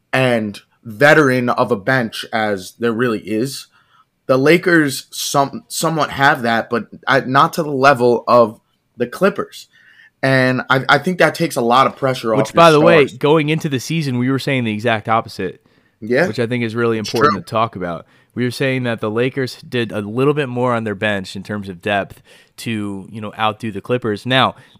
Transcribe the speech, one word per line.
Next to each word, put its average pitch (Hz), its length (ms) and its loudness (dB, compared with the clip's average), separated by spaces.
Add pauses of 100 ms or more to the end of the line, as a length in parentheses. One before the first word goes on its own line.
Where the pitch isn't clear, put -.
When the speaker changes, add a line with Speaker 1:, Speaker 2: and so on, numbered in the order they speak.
(120)
Speaker 1:
and 120 480 0 (240)
veteran 127 640 4
of 117 220 0
a 120 40 0
bench 117 560 -2
as 104 420 -4
there 117 200 -2
really 113 260 -2
is. 113 480 -6 (600)
The 131 100 4
Lakers 156 760 2
some-, 135 560 -4
somewhat 160 440 -4
have 139 320 2
that, 113 260 -2
but 113 180 -4 (200)
I, 131 140 4
not 139 320 2
to 175 100 -2
the 151 80 -8
level 131 560 4
of 113 340 4 (340)
the 120 120 -4
Clippers. - 600 -4 (540)
And 131 480 2
I, 131 180 0
I 143 120 4
think 180 180 -4
that 156 160 4
takes 165 220 -4
a 135 60 -2
lot 123 260 4
of - 80 -8
pressure 127 380 -2
off 107 40 0
Speaker 2:
Which, 107 160 -2
Speaker 1:
your - 40 -10
Speaker 2:
by 170 140 8
the 151 100 6
way, 160 260 6
Speaker 1:
stars. 131 100 -14
Speaker 2:
going 147 320 2
into 156 180 -2
the 139 120 -2
season, 143 400 -2
we 123 100 0
were 135 80 0
saying 131 280 -2
the 110 80 -2
exact 107 360 -2
opposite. 110 560 -4 (360)
Speaker 1:
Yeah. 127 260 0
Speaker 2:
Which 107 120 -6
I 117 80 -2
think 120 160 -4
is 113 120 -6
really 117 240 0
Speaker 1:
It's 107 100 -8
Speaker 2:
important 135 240 2
Speaker 1:
true. 95 80 -6
Speaker 2:
to - 40 -16
talk 113 300 -4
about. 87 300 -8 (300)
We 117 80 -4
were 123 80 -2
saying 131 320 -2
that 117 180 -4
the 110 80 -4
Lakers 123 520 -4
did 117 300 -6
a 104 100 -6
little 123 320 0
bit 143 140 -4
more 123 260 -2
on 113 100 -2
their 107 120 -4
bench 101 400 -4
in 98 80 -12
terms 104 240 -8
of 90 140 -14
depth 101 400 -4 (360)
to, 101 540 -8
you 113 80 -14
know, 107 140 -12
outdo 107 380 -4
the 95 100 -8
Clippers. 117 440 -4
Now, 123 300 2 (240)